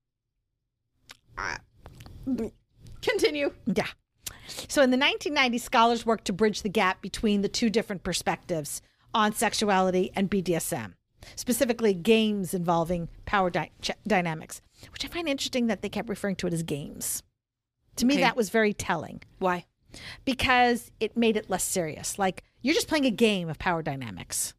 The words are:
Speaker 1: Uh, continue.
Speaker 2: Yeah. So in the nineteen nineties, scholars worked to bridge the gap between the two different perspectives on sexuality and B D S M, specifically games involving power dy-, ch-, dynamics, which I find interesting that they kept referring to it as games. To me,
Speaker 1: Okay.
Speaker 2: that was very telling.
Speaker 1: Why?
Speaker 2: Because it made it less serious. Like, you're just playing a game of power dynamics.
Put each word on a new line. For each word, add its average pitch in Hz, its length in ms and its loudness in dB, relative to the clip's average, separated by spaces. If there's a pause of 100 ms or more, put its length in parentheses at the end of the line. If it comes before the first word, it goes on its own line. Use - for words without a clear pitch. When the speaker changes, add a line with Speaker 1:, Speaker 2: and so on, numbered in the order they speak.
(1400)
Speaker 1:
Uh, 92 200 -6 (1400)
continue. 302 520 0 (120)
Speaker 2:
Yeah. 202 220 0 (800)
So - 140 2
in 254 100 6
the 254 60 4
nineteen 311 360 0
nineties, 247 300 2
scholars 233 420 4
worked 226 200 0
to 208 80 -2
bridge 208 280 2
the 214 80 -4
gap 185 320 0
between 202 400 0
the 202 80 0
two 233 200 0
different 196 340 -2
perspectives 165 800 -4 (320)
on 214 200 2
sexuality 190 840 2
and 196 140 0
B 196 120 2
D 170 140 -2
S - 180 -4
M, 110 220 -8 (400)
specifically 226 580 0
games 208 600 2
involving 170 540 0 (180)
power 190 240 2
dy-, 165 220 -4 (100)
ch-, - 100 -4 (140)
dynamics, 175 560 -2 (300)
which - 140 -10
I - 20 -10
find 339 200 -6
interesting 254 400 -2
that 214 140 -2
they 208 80 -6
kept 196 200 -6
referring 196 280 -4
to 185 100 -4
it 175 60 0
as 165 100 -2
games. - 600 -8 (720)
To 226 80 2
me, 277 100 6
Speaker 1:
Okay. 269 80 4
Speaker 2:
that 233 120 2
was 226 140 2
very 214 240 4
telling. - 480 -4 (180)
Speaker 1:
Why? 180 260 -2 (600)
Speaker 2:
Because 247 760 4
it 214 180 -2
made 226 200 4
it 214 120 -4
less 180 140 0
serious. - 540 -4
Like, 190 260 0 (180)
you're 269 120 2
just 370 140 0
playing 302 180 2
a 254 60 4
game 196 380 2
of 151 100 -8
power 170 220 0
dynamics. 135 760 -6